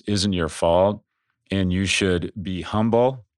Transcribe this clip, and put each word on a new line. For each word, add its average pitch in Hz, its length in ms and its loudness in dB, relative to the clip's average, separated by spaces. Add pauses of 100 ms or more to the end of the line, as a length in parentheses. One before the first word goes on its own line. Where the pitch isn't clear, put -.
isn't 101 240 0
your 87 160 0
fault, 90 560 2 (500)
and 92 200 0
you 95 120 0
should 90 460 0 (100)
be 90 200 -6
humble 117 640 0 (120)